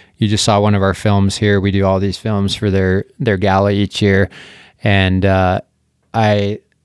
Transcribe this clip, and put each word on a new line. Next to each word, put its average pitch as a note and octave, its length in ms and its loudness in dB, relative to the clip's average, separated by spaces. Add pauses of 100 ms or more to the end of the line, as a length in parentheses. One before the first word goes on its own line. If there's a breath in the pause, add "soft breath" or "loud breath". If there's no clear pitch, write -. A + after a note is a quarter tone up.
(180 loud breath)
You A2 100 0
just G2+ 160 0
saw G#2 160 2
one G#2 140 2
of G2 80 0
our F#2+ 120 0
films G2 420 0
here. G2+ 240 2
We G2 100 0
do G2 140 0
all F#2+ 160 0
these G2 180 -4
films G2+ 360 -4
for G#2+ 160 -2
their, F#2+ 340 0 (140)
their A2+ 180 0
gala G2 360 0
each G2+ 280 -2
year. G2 300 2 (520 loud breath)
And, F#2+ 420 0
uh, F#2+ 360 0 (540)
I, G#2+ 460 -2 (240)